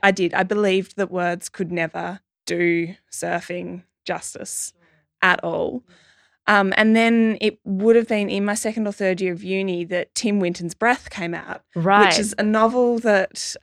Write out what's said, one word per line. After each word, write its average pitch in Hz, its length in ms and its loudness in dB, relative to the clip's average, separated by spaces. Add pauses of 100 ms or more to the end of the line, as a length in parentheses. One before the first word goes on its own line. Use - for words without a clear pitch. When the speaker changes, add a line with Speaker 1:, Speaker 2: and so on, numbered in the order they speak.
Speaker 1:
I 196 80 6
did, 190 220 0
I 190 100 0
believed 190 540 0
that 196 120 -2
words 175 380 -4
could 175 240 -8
never 170 480 -6 (260)
do 170 500 0 (140)
surfing 175 720 -8 (200)
justice - 680 -10 (480)
at 180 240 4
all. 170 380 -4 (640)
Um, 202 300 4
and 220 200 4
then 226 420 4
it 214 240 0
would 202 320 2
have 233 140 4
been 208 200 0
in 196 160 -2
my 208 100 -2
second 220 320 -4
or 202 40 -4
third 190 300 -2
year 180 120 -2
of 175 80 -10
uni 190 440 -2
that 175 300 -6
Tim 208 260 0
Winton's 175 340 -4
Breath 240 340 -2
came 170 240 -8
out, 170 300 -12 (120)
Speaker 2:
Right. 196 320 6
Speaker 1:
which 175 120 4
is 208 180 -2
a 208 60 0
novel 226 560 2
that, 208 640 0